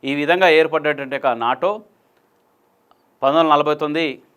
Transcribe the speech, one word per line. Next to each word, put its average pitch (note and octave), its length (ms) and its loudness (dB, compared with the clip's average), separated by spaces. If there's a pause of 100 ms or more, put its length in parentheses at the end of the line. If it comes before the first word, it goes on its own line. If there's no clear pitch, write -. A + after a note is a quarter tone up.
ఈ C#3 120 -6
విధంగా E3+ 340 2
ఏర్పడ్డటువంటి D3+ 640 0
ఒక C3+ 120 -4
నాటో B2+ 460 -2 (1500)
పంతొమ్మిది C#3+ 160 2
వందల D#3+ 140 4
నలభై D3 220 2
తొమ్మిది D3+ 460 -6 (160)